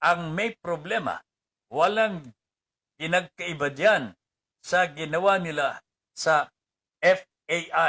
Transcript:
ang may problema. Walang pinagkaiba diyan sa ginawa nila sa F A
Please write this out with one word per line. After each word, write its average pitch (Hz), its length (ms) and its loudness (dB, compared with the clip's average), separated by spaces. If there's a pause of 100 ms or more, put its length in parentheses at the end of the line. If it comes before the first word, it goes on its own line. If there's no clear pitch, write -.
ang 170 320 0
may 214 160 -2
problema. 170 640 -6 (560)
Walang 185 640 0 (640)
pinagkaiba 160 720 -2
diyan 147 400 2 (480)
sa 180 320 0
ginawa 165 480 0
nila 147 400 -4 (320)
sa 151 400 0 (480)
F 185 240 4 (240)
A 165 100 0 (300)